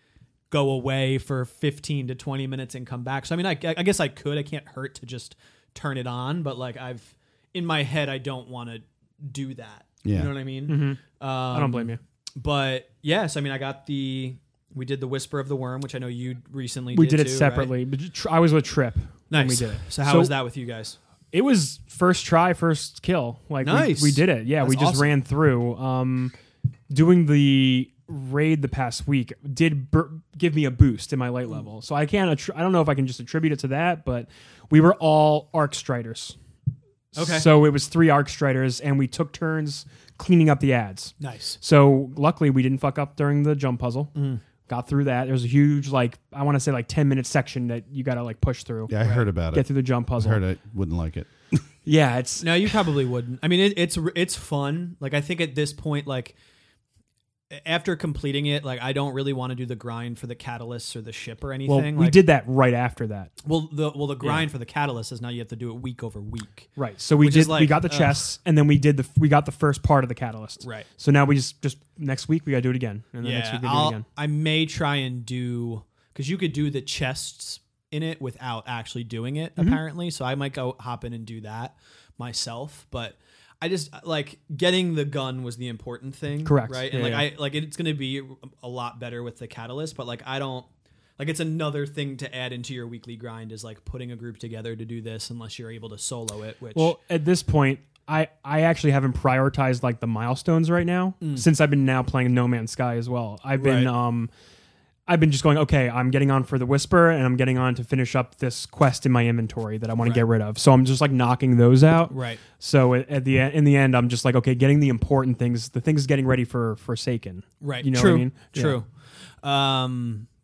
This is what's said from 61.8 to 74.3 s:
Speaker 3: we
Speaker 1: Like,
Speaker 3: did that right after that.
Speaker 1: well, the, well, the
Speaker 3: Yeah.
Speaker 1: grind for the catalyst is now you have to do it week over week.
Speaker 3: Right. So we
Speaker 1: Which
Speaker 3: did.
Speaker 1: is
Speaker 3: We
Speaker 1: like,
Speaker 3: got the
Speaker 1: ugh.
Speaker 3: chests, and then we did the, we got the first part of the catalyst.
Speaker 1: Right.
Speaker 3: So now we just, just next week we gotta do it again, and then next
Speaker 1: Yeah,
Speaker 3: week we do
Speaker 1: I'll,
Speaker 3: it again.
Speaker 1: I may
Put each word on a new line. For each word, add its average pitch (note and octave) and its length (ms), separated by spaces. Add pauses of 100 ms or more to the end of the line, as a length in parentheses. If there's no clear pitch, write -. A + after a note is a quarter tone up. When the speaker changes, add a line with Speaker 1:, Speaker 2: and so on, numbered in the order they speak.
Speaker 3:
we D#3+ 80
Speaker 1:
Like, D#3+ 80
Speaker 3:
did F3+ 160
that C#3 180
right B2+ 280
after A#2+ 340
that. G2 240 (120)
Speaker 1:
well, D#3 280
the, D3+ 180
well, C#3+ 160
the C#3 80
Speaker 3:
Yeah. B2+ 60
Speaker 1:
grind D3 320
for C3+ 60
the A#2+ 80
catalyst C3 440
is A#2 100
now A#2+ 100
you A#2+ 100
have A2 80
to A#2 80
do A#2 140
it A#2+ 100
week B2 240
over G#2+ 160
week. G#2+ 560
Speaker 3:
Right. C#3 240
So - 160
we D3 100
Speaker 1:
Which C#3 80
Speaker 3:
did. D#3 60
Speaker 1:
is D3+ 80
Speaker 3:
We D#3+ 40
Speaker 1:
like, D3+ 160
Speaker 3:
got D#3 140
the F3 80
Speaker 1:
ugh. D3 80
Speaker 3:
chests, C#3+ 480
and D#3+ 100
then D3 120
we C#3+ 100
did C#3+ 200
the, C3 80 (120)
we D#3 100
got C#3+ 180
the D3+ 60
first C#3+ 300
part C#3 220
of A#2+ 40
the A#2+ 60
catalyst. A2 500
Speaker 1:
Right. A2+ 220 (100)
Speaker 3:
So - 140
now C#3+ 140
we C#3+ 100
just, - 260
just C#3 180 (200)
next C3+ 300
week D#3+ 180
we C#3+ 60
gotta B2 100
do B2+ 80
it B2+ 60
again, A2+ 260 (100)
and A#2+ 140
then B2+ 60
next A2+ 160
Speaker 1:
Yeah, A2 60
Speaker 3:
week A#2+ 80
we B2 60
do C#3+ 60
Speaker 1:
I'll, D3+ 120
Speaker 3:
it - 20
again. A2+ 160 (120)
Speaker 1:
I D3 120
may D#3 380